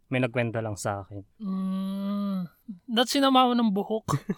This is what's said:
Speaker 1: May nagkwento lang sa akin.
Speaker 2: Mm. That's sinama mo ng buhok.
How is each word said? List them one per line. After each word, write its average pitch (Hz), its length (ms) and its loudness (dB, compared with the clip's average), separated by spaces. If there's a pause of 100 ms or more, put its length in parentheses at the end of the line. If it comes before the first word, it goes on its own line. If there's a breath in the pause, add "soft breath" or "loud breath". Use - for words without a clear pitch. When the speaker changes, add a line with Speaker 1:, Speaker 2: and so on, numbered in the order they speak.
Speaker 1:
May 131 120 0
nagkwento 120 380 0
lang 110 180 -2
sa 101 280 -4
akin. 101 200 -14 (160)
Speaker 2:
Mm. 196 1080 -4 (400)
That's 240 240 2
sinama 269 340 6
mo 247 80 2
ng 233 160 4
buhok. 202 460 -2 (240)